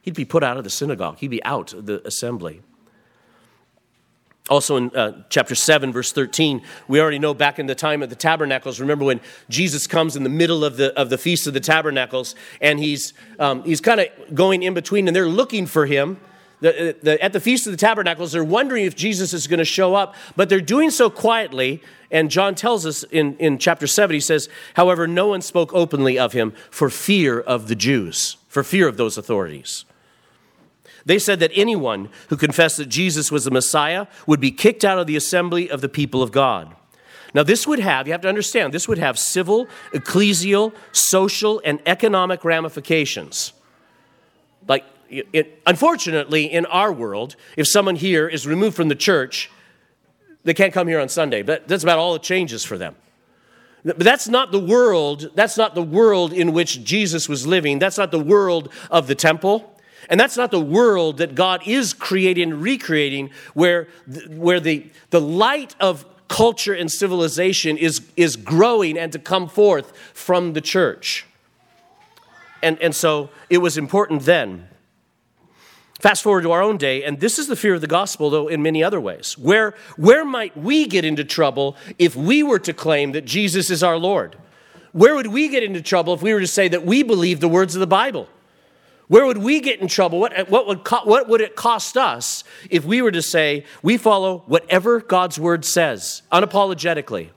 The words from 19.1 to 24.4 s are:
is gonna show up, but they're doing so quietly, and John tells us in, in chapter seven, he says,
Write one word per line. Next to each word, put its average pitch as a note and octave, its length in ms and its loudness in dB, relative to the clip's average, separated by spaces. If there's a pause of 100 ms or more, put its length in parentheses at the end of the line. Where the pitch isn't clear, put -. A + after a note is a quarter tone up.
is C#3+ 140 -6
gonna E3 160 0
show F#3 320 0
up, F#3+ 180 -2 (220)
but F#3+ 140 2
they're G3 100 4
doing B3+ 300 2
so A#3 200 4
quietly, D#3 720 -2 (300)
and D#3+ 180 2
John F#3+ 240 0
tells G#3+ 320 -2
us D#3 180 -8
in, D3 340 0
in D3+ 200 2
chapter D#3+ 300 0
seven, G3 260 2
he D3 60 -2
says, D3+ 300 -2 (240)